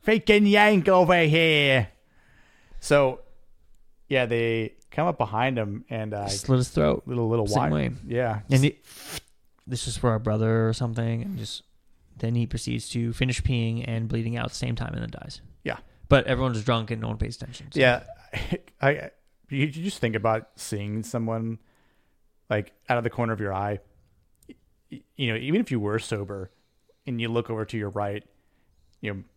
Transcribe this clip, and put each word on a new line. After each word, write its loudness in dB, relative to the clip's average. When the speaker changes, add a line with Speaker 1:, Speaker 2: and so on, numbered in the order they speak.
Speaker 1:
Freaking 6
Yank 6
over 8
here. 6
So, 2
yeah, 2
they 0
come -2
up -2
behind -2
him -6
and, -6
uh, -6
Speaker 2:
Slit 0
his 0
throat. 0
Speaker 1:
little, -2
little 0
Speaker 2:
Same 2
Speaker 1:
wire. -
Speaker 2:
way. -2
Speaker 1:
Yeah. -2
Speaker 2:
And 6
he, 0
"This -8
is -6
for 2
our 0
brother," 2
or 0
something, -4
and -8
just -10
then -4
he 0
proceeds -6
to -4
finish -2
peeing -2
and -4
bleeding -4
out -4
at -4
the -12
same -4
time -8
and -6
then -8
dies. -16
Speaker 1:
Yeah. -6
Speaker 2:
But 6
everyone's -2
drunk 0
and -6
no -6
one -6
pays -6
attention, -16
so. -2
Speaker 1:
Yeah. 6
<laughs> -8
I, 0
you, -4
you 2
just -8
think 0
about -2
seeing -6
someone, -6
like, -2
out 2
of -2
the 0
corner -2
of -6
your -4
eye, -4
y-, -20
y-, -16
you -2
know, -2
even 0
if -4
you 0
were -2
sober -8
and -6
you -4
look -2
over -4
to -8
your -4
right, -6
you -6
know -10